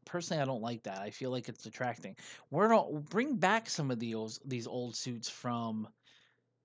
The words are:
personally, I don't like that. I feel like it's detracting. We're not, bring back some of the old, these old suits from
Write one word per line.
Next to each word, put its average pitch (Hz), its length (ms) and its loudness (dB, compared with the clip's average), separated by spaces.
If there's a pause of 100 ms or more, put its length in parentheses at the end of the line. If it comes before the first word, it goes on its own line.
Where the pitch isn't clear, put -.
personally, 170 360 0
I 139 40 4
don't 131 160 0
like 117 220 -4
that. 95 160 -6
I 104 100 -4
feel 127 220 -4
like 123 180 -2
it's - 160 -12
detracting. 113 500 -4 (340)
We're 185 200 6
not, 151 400 4
bring 247 260 2
back 202 340 4
some 139 220 0
of 120 80 0
the 113 160 -2
old, 110 300 -4
these 123 220 -2
old 123 280 -4
suits 117 340 -6
from 113 600 -2 (760)